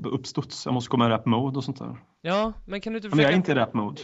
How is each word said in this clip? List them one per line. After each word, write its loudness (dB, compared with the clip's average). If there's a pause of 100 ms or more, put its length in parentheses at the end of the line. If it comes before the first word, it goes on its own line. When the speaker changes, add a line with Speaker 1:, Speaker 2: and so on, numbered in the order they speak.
Speaker 1:
uppstuds. -6
Jag 0
måste -2
komma 4
i 6
rap 2
mode 2
och -4
sånt -6
där. -10 (240)
Speaker 2:
Ja, 0 (120)
men -8
kan -6
du -4
inte -8
Speaker 1:
Men 4
jag 8
är 6
Speaker 2:
försöka 4
Speaker 1:
inte 2
i 4
rap 2
mode. -2